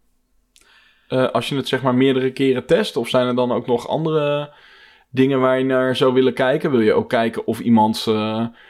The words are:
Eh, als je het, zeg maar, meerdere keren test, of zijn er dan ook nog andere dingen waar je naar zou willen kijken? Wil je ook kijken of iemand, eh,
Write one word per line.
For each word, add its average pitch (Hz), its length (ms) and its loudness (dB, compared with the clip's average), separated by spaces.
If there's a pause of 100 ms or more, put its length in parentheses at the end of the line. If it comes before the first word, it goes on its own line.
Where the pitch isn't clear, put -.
(1080)
Eh, 127 240 0
als - 180 -4
je 143 60 -4
het, 131 120 -4
zeg 127 140 -2
maar, 127 140 0
meerdere 131 360 2
keren 131 340 0
test, 202 320 0
of 117 120 -2
zijn 127 180 0
er 123 80 -2
dan 123 160 0
ook 117 160 -2
nog 120 200 -2
andere 147 640 -2 (560)
dingen 131 300 0
waar 131 180 2
je 131 80 0
naar 131 300 0
zou 131 180 2
willen 131 200 4
kijken? 135 380 0
Wil 123 100 2
je 107 120 4
ook - 160 -2
kijken 117 380 -2
of - 120 -4
iemand, 110 480 2
eh, 110 380 -2 (240)